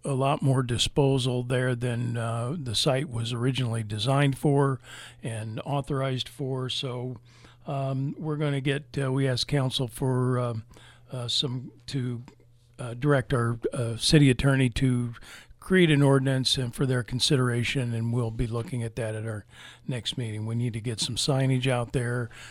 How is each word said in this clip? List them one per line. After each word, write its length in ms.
a 80
lot 280
more 220
disposal 800
there 320
than, 400
uh, 420
the 160
site 360
was 240
originally 500
designed 540
for 420
and 440
authorized 640
for. 400
So, 480
um, 500
we're 200
gonna 240
get, 360
uh, 140
we 160
asked 220
council 400
for, 500
um, 240
uh, 160
some, 440
to, 360
uh, 140
direct 400
our, 260
uh, 240
city 320
attorney 400
to 460
create 300
an 140
ordinance 560
and 160
for 100
their 160
consideration, 920
and 220
we'll 160
be 160
looking 380
at 120
that 200
at 100
our 200
next 280
meeting. 300
We 80
need 200
to 60
get 200
some 160
signage 500
out 260
there 380